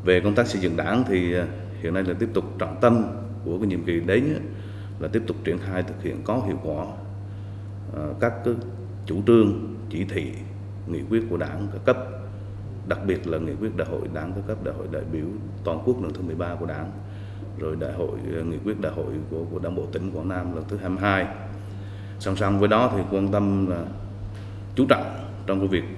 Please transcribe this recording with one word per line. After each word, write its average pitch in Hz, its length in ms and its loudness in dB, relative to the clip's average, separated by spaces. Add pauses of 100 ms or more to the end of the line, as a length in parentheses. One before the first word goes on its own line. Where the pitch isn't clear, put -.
Về 90 160 8
công 101 140 4
tác 120 120 6
xây 98 140 0
dựng 82 160 2
Đảng 95 320 2
thì, 87 260 4
à, 87 120 2 (360)
hiện 85 120 0
nay 95 80 2
là 92 160 0
tiếp 117 160 2
tục 92 100 4 (140)
trọng 90 220 -2
tâm 117 260 8 (380)
của 85 140 0
cái 107 80 2
nhiệm 85 180 0
kỳ 85 160 2
đến 123 340 4
á, - 60 -2 (600)
là 78 80 -2
tiếp - 180 2
tục - 180 -2
triển 87 140 2
khai 95 240 -2
thực 98 200 -6
hiện 80 220 -2
có 117 220 0
hiệu 90 180 0
quả, 80 220 -2 (1080)
à, 76 60 -4 (180)
các 117 120 4 (120)
cái 120 100 2 (520)
chủ 95 200 0
trương, 107 480 8 (160)
chỉ 87 140 -2
thị, 82 260 -2 (560)
nghị 82 140 -2 (100)
quyết 113 200 4
của 87 60 2
Đảng 90 360 -2
các 101 120 -8
cấp, - 120 6 (920)
đặc 87 180 0
biệt 90 200 0
là 80 120 0
nghị 80 220 -4
quyết 104 160 -2
Đại 82 140 -2
hội 82 100 -2 (140)
Đảng 80 200 -4
các 98 120 -4
cấp, 107 180 -4
Đại 71 100 -4
hội - 180 -6
đại 76 100 -4 (100)
biểu 78 140 -2 (380)
toàn 80 200 0
quốc 123 180 2
lần 82 100 -4
thứ - 100 -6
mười 82 120 -4
ba 87 260 -2
của 82 60 -2
Đảng, 78 240 -4 (680)
rồi 78 220 -2
đại 71 120 -2
hội, 82 260 -2 (180)
ờ, 80 60 -2
nghị 82 220 -2
quyết 104 160 -2
đại 78 120 0
hội 76 200 -4 (180)
của, 82 200 -4
của 87 80 -4
Đảng 87 160 -2
bộ 85 80 -2 (100)
tỉnh 95 220 -2
Quảng 82 140 -2
Nam 90 260 -2
lần 80 140 -4
thứ 101 80 -2
hai 95 120 -4
mươi 95 120 0
hai. 95 260 4 (960)
Song 95 160 0
song 101 220 4
với 104 100 8
đó 113 280 6
thì 92 140 2
quan 98 180 4
tâm 98 420 4
là 85 140 0 (920)
chú 131 120 6
trọng - 160 4 (420)
trong 98 120 2
cái 95 100 4
việc 87 160 4 (140)